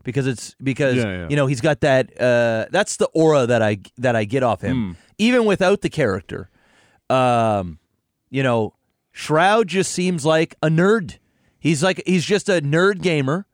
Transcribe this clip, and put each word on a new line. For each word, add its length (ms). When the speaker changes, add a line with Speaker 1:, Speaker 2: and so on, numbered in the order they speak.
Speaker 1:
because 240
it's, 340
because, 360
Speaker 2:
Yeah, 60
yeah. 80
Speaker 1:
you 80
know, 100
he's 140
got 180
that, 400
uh, 520
that's 260
the 160
aura 340
that 140
I, 160
that 160
I 120
get 180
off 160
him, 160
Speaker 2:
Hmm. 40
Speaker 1:
even 280
without 380
the 60
character. 600
Um, 680
you 140
know, 300
Shroud 560
just 240
seems 320
like 360
a 60
nerd. 520
He's 240
like, 240
he's 200
just 240
a 120
nerd 400
gamer 520